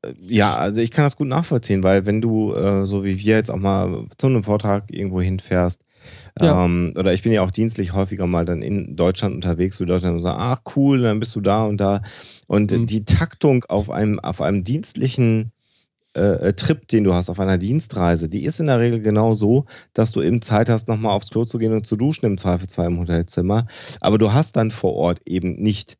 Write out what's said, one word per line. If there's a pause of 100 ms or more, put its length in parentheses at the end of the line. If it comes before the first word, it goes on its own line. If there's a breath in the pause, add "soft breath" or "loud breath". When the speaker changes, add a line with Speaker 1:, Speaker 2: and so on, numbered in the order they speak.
Speaker 1:
äh, (140)
ja,
also
ich
kann
das
gut
nachvollziehen,
weil
wenn
du,
äh,
so
wie
wir
jetzt
auch
mal (140)
zu
einem
Vortrag
irgendwo
hinfährst, (580 loud breath)
Speaker 2:
Ja.
Speaker 1:
ähm,
oder
ich
bin
ja
auch
dienstlich
häufiger
mal
dann
in
Deutschland
unterwegs,
wo
die
Leute
dann
sagen,
"Ach (140)
cool",
dann
bist
du
da
und
da. (440 loud breath)
Und
Speaker 2:
Mhm.
Speaker 1:
die
Taktung
auf
einem,
auf
einem
dienstlichen, (600)
äh,
äh,
Trip,
den
du
hast,
auf
einer
Dienstreise,
die
ist
in
der
Regel
genau
so, (280 loud breath)
dass
du
eben
Zeit
hast,
nochmal
aufs
Klo
zu
gehen
und
zu
duschen,
im
Zweifelsfall
im
Hotelzimmer. (340 loud breath)
Aber
du
hast
dann
vor
Ort
eben
nicht